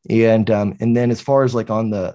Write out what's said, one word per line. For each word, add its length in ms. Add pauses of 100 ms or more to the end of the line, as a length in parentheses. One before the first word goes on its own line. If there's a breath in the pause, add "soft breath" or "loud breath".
And, 400
um, 300
and 180
then 140
as 100
far 220
as, 100
like, 160
on 220
the 240